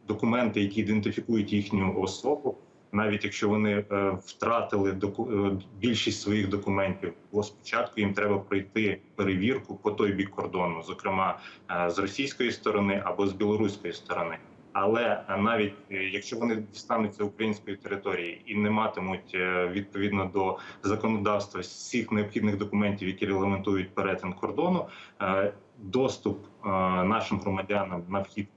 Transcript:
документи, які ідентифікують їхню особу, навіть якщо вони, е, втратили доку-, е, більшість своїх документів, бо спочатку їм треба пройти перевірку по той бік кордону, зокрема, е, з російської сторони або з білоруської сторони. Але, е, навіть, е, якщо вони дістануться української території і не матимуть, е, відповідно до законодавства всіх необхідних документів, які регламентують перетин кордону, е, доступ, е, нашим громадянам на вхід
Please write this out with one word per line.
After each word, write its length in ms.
документи, 520
які 200
ідентифікують 720
їхню 480
особу, 580
навіть 320
якщо 240
вони, 440
е, 180
втратили 840
доку-, 400
е, 180
більшість 440
своїх 260
документів, 640
бо 100
спочатку 580
їм 140
треба 240
пройти 600
перевірку 600
по 140
той 220
бік 180
кордону, 520
зокрема, 560
е, 200
з 80
російської 540
сторони 520
або 220
з 60
білоруської 600
сторони. 460
Але, 560
е, 80
навіть, 380
е, 60
якщо 400
вони 200
дістануться 680
української 520
території 680
і 80
не 160
матимуть, 640
е, 380
відповідно 640
до 240
законодавства 760
всіх 520
необхідних 440
документів, 520
які 180
регламентують 680
перетин 380
кордону, 540
е, 300
доступ, 680
е, 240
нашим 340
громадянам 680
на 120
вхід 360